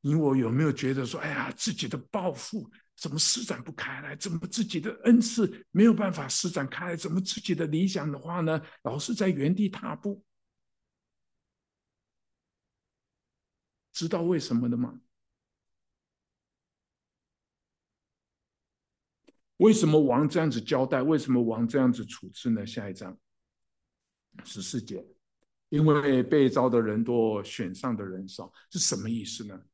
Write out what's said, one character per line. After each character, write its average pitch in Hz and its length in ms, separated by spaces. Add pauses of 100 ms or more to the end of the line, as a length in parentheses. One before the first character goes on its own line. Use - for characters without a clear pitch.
你 143 120
我 147 220
有 117 160
没 131 100
有 151 100
觉 135 220
得 135 120
说 135 160
，“哎 147 80
呀， - 280
自 - 160
己 - 140
的 151 100 (140)
抱 185 200
负 143 380 (260)
怎 - 140
么 143 80
施 - 260
展 123 200
不 156 80
开 131 300
来？ 147 140
怎 202 140
么 165 80 (100)
自 226 160
己 170 180
的 214 100 (140)
恩 240 140
赐 - 520
没 196 140
有 226 80
办 196 200
法 143 140
施 - 200
展 143 220
开 180 200
来？ 170 60
怎 160 160
么 180 80
自 - 220
己 175 140
的 160 100
理 156 220
想 156 240
的 139 80
话 170 220
呢， 160 200 (220)
老 127 160
是 220 160
在 190 140
原 151 260
地 202 120
踏 - 280
步？” 202 280 (3750)
知 165 160
道 165 140
为 175 140
什 - 160
么 120 160
的 120 60
吗？ - 240 (4000)
为 220 140
什 196 160
么 151 120
王 143 280
这 175 100
样 160 140
子 117 80
交 131 260
代？ 131 160
为 151 160
什 139 140
么 123 100
王 113 240
这 135 140
样 127 120
子 117 140
处 - 240
置 - 200
呢？ 107 160
下 101 240
一 92 40
章， 95 240 (1300)
十 - 180
四 113 200
节 98 220 (680)
，“因 151 160
为 143 360
被 135 280
召 127 200
的 117 120
人 107 200
多， 113 400
选 101 320
上 117 220
的 101 100
人 95 220
少。” - 240 (180)
是 - 80
什 - 180
么 101 140
意 113 140
思 107 220
呢？ 95 140 (140)